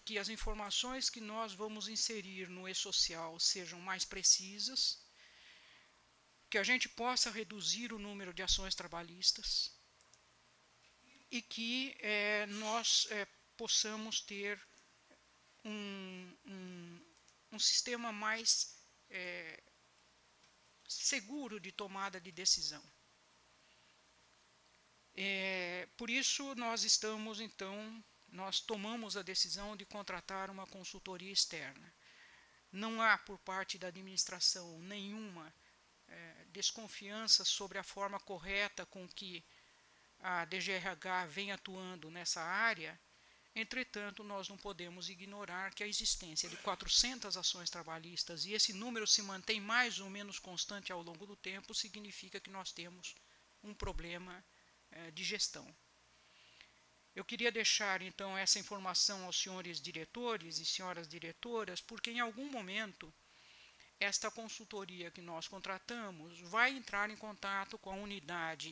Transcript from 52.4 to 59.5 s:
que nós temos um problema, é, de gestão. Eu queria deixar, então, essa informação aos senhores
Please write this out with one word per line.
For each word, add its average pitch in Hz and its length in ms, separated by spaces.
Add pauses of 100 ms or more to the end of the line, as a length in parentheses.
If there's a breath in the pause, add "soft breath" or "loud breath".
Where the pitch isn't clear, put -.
que - 80
nós 190 240
temos 175 420 (480 soft breath)
um 208 120
problema, 180 680 (480 soft breath)
é, 165 200
de 165 140
gestão. 180 420 (1500 soft breath)
Eu - 100
queria 233 280
deixar, 202 480
então, 190 380
essa 190 200
informação 190 640
aos 180 140
senhores 180 420